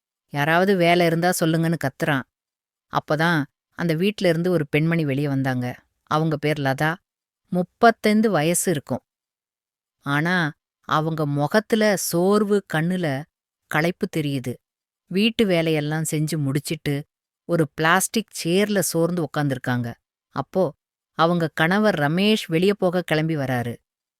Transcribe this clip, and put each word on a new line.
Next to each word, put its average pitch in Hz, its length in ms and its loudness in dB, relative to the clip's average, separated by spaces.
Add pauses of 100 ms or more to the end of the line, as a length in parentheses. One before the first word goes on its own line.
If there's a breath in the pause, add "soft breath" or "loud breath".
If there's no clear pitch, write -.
(300)
"யாராவது 165 460 2
வேலை 175 300 4
இருந்தா 170 340 2
சொல்லுங்கன்னு" 165 440 2
கத்துறான். 139 380 -2 (720)
அப்பதான் 160 520 0 (260)
அந்த 170 240 -4
வீட்ல 190 360 -2
இருந்து 170 220 0
ஒரு 170 160 0
பெண்மணி 160 380 0
வெளியே 143 220 -2
வந்தாங்க. 131 520 -2 (240)
அவங்க 156 340 0
பேர் 151 220 -2
லதா. 143 360 -2 (540)
முப்பத்தைந்து 214 840 2
வயசு 170 400 0
இருக்கும். 131 320 -4 (960)
ஆனா 156 520 0 (280)
அவங்க 156 460 -2
முகத்துல 208 680 0
சோர்வு, 202 800 0
கண்ணுல 160 500 -2 (440)
களைப்பு 175 400 -2 (100)
தெரியுது. 143 380 -4 (500)
வீட்டு 220 400 0
வேலையெல்லாம் 160 680 0
செஞ்சு 156 260 -2
முடிச்சிட்டு 147 680 -4 (400)
ஒரு 165 280 0
பிளாஸ்டிக் 185 580 0 (120)
சேர்ல 196 360 0
சோர்ந்து 165 500 -2
உக்காந்துருக்காங்க. 123 640 -2 (360)
அப்போ 151 440 -2 (400)
அவங்க 165 400 0
கணவர் 190 460 2
ரமேஷ் 185 480 0
வெளிய 180 260 2
போக 180 280 0
கிளம்பி 160 360 -2
வராரு. 123 400 -4 (420)